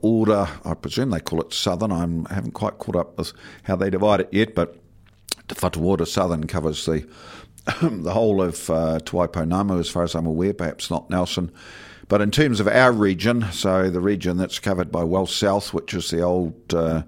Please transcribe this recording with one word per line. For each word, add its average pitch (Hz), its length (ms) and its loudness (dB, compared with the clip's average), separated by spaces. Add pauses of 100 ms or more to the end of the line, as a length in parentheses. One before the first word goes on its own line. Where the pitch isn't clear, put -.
Ora, 107 440 4 (160)
I 82 120 -4
presume 127 340 -4
they 90 100 -2
call 80 220 -4
it - 100 -8
southern. 101 400 -2
I'm, 85 380 -2
I - 60 -8
haven't - 160 -6
quite - 260 -4
caught - 180 -6
up - 220 -2
with - 160 -6 (300)
how 98 120 -2
they 95 140 0
divide 98 300 4
it 92 120 -2
yet, 110 220 2
but - 220 -2 (720)
Te - 80 -10
Whatu 85 260 -2
Ora 85 240 2
Southern 87 400 0
covers 78 400 -4
the, 78 220 0 (580)
<coughs> - 160 -4
the 95 320 0
whole 104 300 4
of, 87 260 -4
uh, 80 300 2
Te - 140 -8
Waipounamu, 90 640 0
as 82 100 -2
far 87 140 0
as 85 100 -2
I'm 85 140 -2
aware, 87 260 0
perhaps - 380 -6
not - 180 -4
Nelson. 90 420 -2 (580)
But 104 120 4
in 104 80 0
terms 123 300 2
of 101 80 2
our 127 240 6
region, 104 640 2
so 92 360 2
the 90 120 -2
region 90 360 0
that's 92 220 -4
covered 90 320 -2
by 87 120 0
Well 90 220 0
South, 98 480 0
which - 220 -4
is 87 160 -6
the 82 100 0
old, 87 540 0
uh, 82 320 2